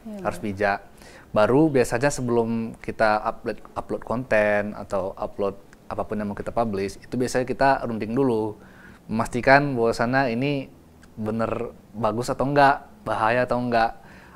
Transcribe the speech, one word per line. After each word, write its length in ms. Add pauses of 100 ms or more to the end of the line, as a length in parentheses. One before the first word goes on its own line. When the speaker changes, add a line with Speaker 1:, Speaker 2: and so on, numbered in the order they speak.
Speaker 1:
Iya, 240
Speaker 2:
Harus 160
Speaker 1:
benar. 80
Speaker 2:
bijak. 300 (500)
Baru 400
biasanya 400
sebelum 720
kita 400
upload, 400 (160)
upload 240
konten 720
atau 400
upload 400 (320)
apapun 320
yang 160
mau 60
kita 100
publish, 480
itu 160
biasanya 320
kita 400
runding 320
dulu. 400 (480)
Memastikan 720
bahwasannya 560
ini 400 (400)
bener 560 (240)
bagus 400
atau 160
enggak, 400 (160)
bahaya 400
atau 160
enggak, 400 (340)